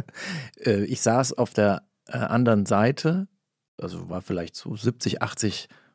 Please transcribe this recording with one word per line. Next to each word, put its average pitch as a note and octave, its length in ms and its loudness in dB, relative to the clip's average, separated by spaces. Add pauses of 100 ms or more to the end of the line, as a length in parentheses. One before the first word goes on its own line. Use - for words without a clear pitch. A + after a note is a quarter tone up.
(160)
<laughs> D#3 460 -12
Äh, G#2 220 2
ich - 160 -4
saß A#2+ 320 4
auf - 220 -2
der, G#2 300 4 (220)
äh, - 120 -8
anderen A2 480 4
Seite, C3+ 600 2 (540)
also F2+ 280 -10
war F#2 100 -6
vielleicht E2+ 360 -6
so - 200 -10
siebzig, A#2 460 -2
achtzig, - 480 -6 (240)